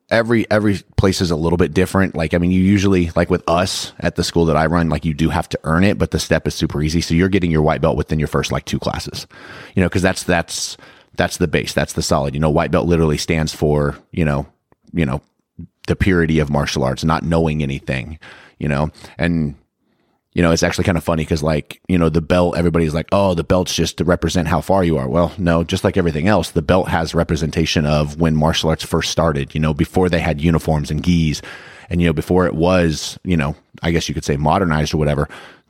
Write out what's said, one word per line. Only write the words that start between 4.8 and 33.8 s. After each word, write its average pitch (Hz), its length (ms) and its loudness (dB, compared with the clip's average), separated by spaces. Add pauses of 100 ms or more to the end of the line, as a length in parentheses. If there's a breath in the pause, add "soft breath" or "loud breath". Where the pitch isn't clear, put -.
like, 78 160 -2
you 80 80 0
do 76 160 0
have 76 220 -2
to - 140 -8
earn 80 200 2
it, 101 140 2
but 85 120 -2
the - 80 -2
step 80 300 0
is 76 60 -4
super 73 280 -2
easy. 78 200 0
So - 120 -4
you're 90 140 4
getting 92 220 0
your 78 100 2
white 76 220 2
belt 78 160 2
within 78 200 -2
your 73 100 -2
first, - 220 -2
like, 64 140 -4
two - 140 -4
classes, - 480 -8 (480 loud breath)
you 95 80 2
know, 87 80 2
'cause 98 100 -2
that's, 92 220 0
that's, - 560 -2 (400 loud breath)
that's - 180 -2
the 87 120 0
base. 73 260 -2
That's - 180 -2
the 82 100 -4
solid. 71 300 0
You 71 80 -4
know, 78 80 2
white 76 220 0
belt 85 180 0
literally 80 300 2
stands 80 340 -2
for, 73 460 0 (120)
you 87 140 -2
know, 71 220 -2 (480)
you 85 100 0
know, 69 160 -4 (640)
the 85 100 -2
purity 82 420 2
of 73 100 0
martial 71 340 -2
arts, 65 220 -2
not 80 200 0
knowing 80 380 0
anything, 69 560 -6 (400 loud breath)
you 71 100 -4
know? 73 220 -2 (280 loud breath)
And, 80 360 -2 (800)
you 87 60 0
know, 85 100 4
it's 82 120 2
actually 87 220 -2
kinda 85 180 0
funny 80 240 -2
'cause, 78 160 -2
like, 76 460 -4
you 90 100 2
know, 82 100 4
the 80 140 0
belt, 90 340 2
everybody's 85 380 0
like, 80 180 -4
"Oh, 98 220 2
the 82 100 -2
belt's 90 300 0
just - 240 -2
to 87 60 0
represent 82 440 0
how 78 140 0
far 95 200 2
you 85 140 2
are." 65 100 -2
Well, 82 300 2
no, 85 260 2
just 92 220 -2
like 95 140 0
everything 80 280 0
else, 98 260 2
the 82 100 0
belt 90 260 2
has 82 260 -2
representation 80 720 0
of 76 340 0
when 80 160 2
martial 80 360 0
arts 80 120 -2
first - 280 -2
started, 76 440 -2
you 78 60 -2
know, 78 140 0
before 90 340 0
they 85 120 0
had 80 200 -2
uniforms 78 500 0
and 76 120 -4
gis. 82 400 2 (480 loud breath)
And, 87 100 0
you 85 60 4
know, 82 80 2
before 87 320 2
it - 80 -2
was, 85 720 0
you 90 120 0
know, 76 180 -2 (280)